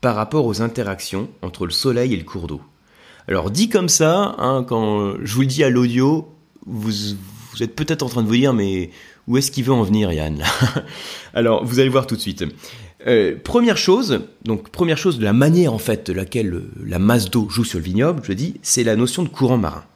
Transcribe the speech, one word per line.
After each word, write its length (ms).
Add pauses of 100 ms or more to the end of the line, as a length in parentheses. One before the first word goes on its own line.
par 140
rapport 320
aux 160
interactions 640 (140)
entre 240
le 60
soleil 420
et 20
le 60
cours 240
d'eau. 140 (680)
Alors, 240
dit 180
comme 200
ça, 500
hein, 240
quand 640
je 100
vous 60
le 80
dis 160
à 40
l'audio, 640 (320)
vous, 280 (600)
vous 100
êtes 120
peut-être 300
en 40
train 140
de 60
vous 80
dire, « 180
Mais 360 (360)
où 100
est-ce 140
qu'il 140
veut 80
en 100
venir, 300
Yann, 260
là ? » 80 (600)
<laughs> 280
Alors, 300
vous 160
allez 80
voir 180
tout 80
de 60
suite. 240 (640)
Euh, 340
première 340
chose, 440 (240)
donc, 240
première 300
chose, 200
de 60
la 80
manière, 400
en 60
fait, 280
de 60
laquelle, 420
euh, 160 (140)
la 160
masse 280
d'eau 200
joue 160
sur 140
le 60
vignoble, 400
je 80
dis, 300
c'est 220
la 100
notion 300
de 40
courant 300
marin. 260 (120)